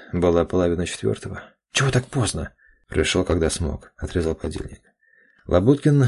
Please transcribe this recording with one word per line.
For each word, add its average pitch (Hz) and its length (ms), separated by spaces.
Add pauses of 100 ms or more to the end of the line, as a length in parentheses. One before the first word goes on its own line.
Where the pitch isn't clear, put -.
(120)
Была 85 340
половина 87 400
четвертого. 95 580 (280)
«Чего 139 180
так 127 160
поздно?» 95 480 (360)
«Пришел, 87 340
когда 82 260
смог», — - 480
отрезал 80 380
подельник. - 460 (640)
Лабуткин 139 600